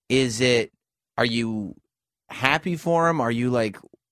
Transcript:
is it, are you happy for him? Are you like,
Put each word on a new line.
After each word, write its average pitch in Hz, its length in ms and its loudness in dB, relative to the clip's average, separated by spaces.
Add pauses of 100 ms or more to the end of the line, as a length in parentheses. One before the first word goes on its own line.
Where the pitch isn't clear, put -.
is 123 320 0
it, 123 300 2 (460)
are 117 80 0
you 113 500 -2 (540)
happy 160 480 -2
for 165 320 2
him? 165 120 0
Are 117 100 0
you 120 200 0
like, 113 280 0 (320)